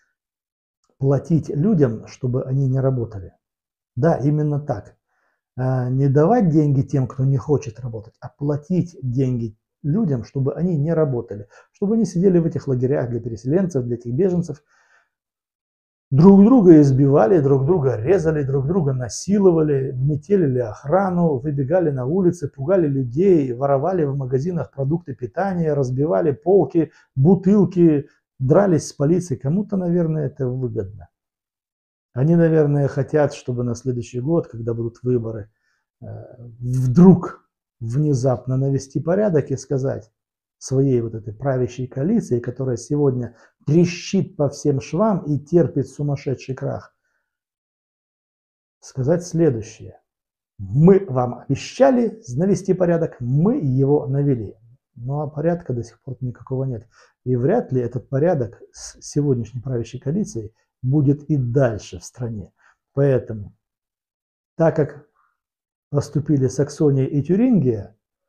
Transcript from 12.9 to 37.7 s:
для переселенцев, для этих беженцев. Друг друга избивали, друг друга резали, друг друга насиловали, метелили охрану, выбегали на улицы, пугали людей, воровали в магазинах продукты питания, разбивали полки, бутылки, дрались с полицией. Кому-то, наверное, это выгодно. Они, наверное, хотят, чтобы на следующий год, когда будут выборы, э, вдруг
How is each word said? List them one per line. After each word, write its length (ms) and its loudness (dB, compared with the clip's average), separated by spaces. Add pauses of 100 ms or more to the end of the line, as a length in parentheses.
для 100 -6
переселенцев, 640 -2
для 120 -4
этих 180 -8
беженцев. 480 -2 (1500)
Друг 340 8
друга 360 8
избивали, 600 4
друг 260 2
друга 300 0
резали, 480 0
друг 220 -2
друга 260 0
насиловали, 1000 0
метелили 680 0
охрану, 800 0
выбегали 520 0
на 160 -4
улицы, 420 0
пугали 380 0
людей, 640 2
воровали 520 0
в 120 -2
магазинах 540 -4
продукты 440 -4
питания, 600 -2
разбивали 560 0
полки, 640 2 (240)
бутылки, 920 4 (300)
дрались 500 2
с 40 -14
полицией. 480 0
Кому-то, 360 -2
наверное, 500 -2
это 220 -6
выгодно. 600 -6 (1040)
Они, 240 2
наверное, 500 4
хотят, 480 0
чтобы 300 -6
на 100 -4
следующий 460 -6
год, 260 -2
когда 260 -8
будут 300 -8
выборы, 480 -4 (500)
э, 60 -16 (540)
вдруг 920 4 (300)